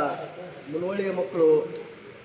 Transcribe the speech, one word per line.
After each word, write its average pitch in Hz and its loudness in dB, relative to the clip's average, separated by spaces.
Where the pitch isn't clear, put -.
ಮುನವಳ್ಳಿಯ 190 -2
ಮಕ್ಕಳು 165 4